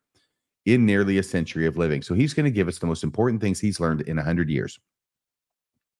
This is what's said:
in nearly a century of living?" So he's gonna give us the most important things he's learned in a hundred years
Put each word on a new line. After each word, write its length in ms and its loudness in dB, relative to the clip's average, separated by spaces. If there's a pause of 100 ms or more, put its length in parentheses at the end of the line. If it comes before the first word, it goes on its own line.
(680)
in 180 6
nearly 340 4
a 40 2
century 440 -2
of 100 -2
living?" 260 0
So 120 -4
he's 200 2
gonna 160 2
give 160 2
us 140 -6
the 60 -4
most 180 -2
important 360 0
things 200 -2
he's 180 -2
learned 220 0
in 180 -4
a 60 -2
hundred 260 0
years 300 -4 (1200)